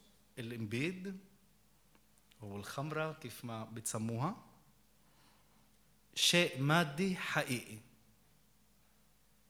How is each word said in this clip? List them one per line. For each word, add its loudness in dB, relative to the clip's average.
الإمبيد -2
والخمرة -4
كيف -12
ما -6
بتسموها، -2
شيء 6
مادي 4
حقيقي. -2